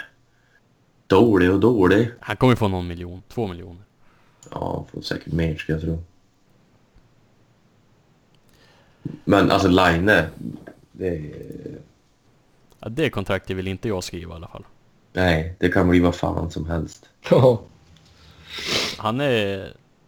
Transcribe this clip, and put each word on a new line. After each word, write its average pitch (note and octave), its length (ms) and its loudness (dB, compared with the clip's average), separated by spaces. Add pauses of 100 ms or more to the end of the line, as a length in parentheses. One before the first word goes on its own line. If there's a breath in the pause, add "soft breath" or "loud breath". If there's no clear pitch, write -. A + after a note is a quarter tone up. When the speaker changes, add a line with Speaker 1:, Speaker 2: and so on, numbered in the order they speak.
(1080)
Speaker 1:
dålig F#2+ 460 6
och G2 60 2
dålig. G#2+ 600 4
Speaker 2:
Han - 180 -6
kommer B2+ 180 4
få A2 120 0
någon F#2 200 -4
miljon, F2 400 -12
två A2+ 200 -6
miljoner. F2+ 360 -14 (680)
Speaker 1:
Ja, - 420 -8
får - 80 -12
säkert - 320 -10
mer, D#2+ 220 -2
ska - 180 -8
jag D#2+ 80 -4
tro. E2 220 -6 (3250 soft breath)
Men G2 260 6
alltså, F#2+ 160 2
Laine, F2+ 560 4 (680)
det F#2 160 -6
är D#2 240 -6 (1500)
Speaker 2:
Ja, - 100 -12
det B2 200 -2
kontraktet F#2+ 480 -4
vill F#2 100 -6
inte F#2+ 200 -6
jag F#2+ 160 -2
skriva E2+ 300 -12
i - 20 -14
alla E2+ 120 -16
fall. - 180 -18 (480)
Speaker 1:
Nej, F2 460 0
det F2 100 2
kan F#2 200 2
bli F2+ 100 6
vad F2 160 2
fan E2+ 360 -4
som D#2+ 140 -8
helst. D#2+ 440 -8 (200)
Speaker 3:
Ja. B2+ 320 4 (1400 loud breath)
Speaker 2:
Han A2+ 240 -4
är... G#2 520 -2 (340)